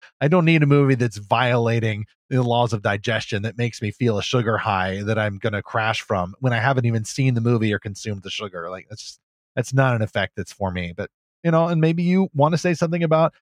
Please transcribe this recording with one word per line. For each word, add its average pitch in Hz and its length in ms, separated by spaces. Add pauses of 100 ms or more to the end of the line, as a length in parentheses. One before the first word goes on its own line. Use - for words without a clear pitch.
(200)
I 139 80
don't 170 180
need 160 180
a 147 40
movie 143 280
that's 117 220
violating 113 880 (240)
the 127 140
laws 120 300
of 104 80
digestion 101 600
that 110 140
makes 120 240
me 104 100
feel 113 260
a 95 60
sugar 113 340
high 95 460
that 107 140
I'm 104 200
gonna 104 240
crash 110 400
from 95 380
when 127 140
I 117 40
haven't 123 280
even 113 200
seen 131 300
the 117 60
movie 113 320
or 98 60
consumed 101 440
the 95 60
sugar. 90 400
Like, 92 200
that's 104 120
just, - 180 (360)
that's 123 180
not 131 220
an 110 60
effect 101 340
that's - 160
for 95 200
me. 87 240
But, 98 140 (340)
you 170 80
know, 165 160
and 170 120
maybe 165 240
you 180 300
wanna 151 240
say 180 160
something 170 300
about 160 300 (100)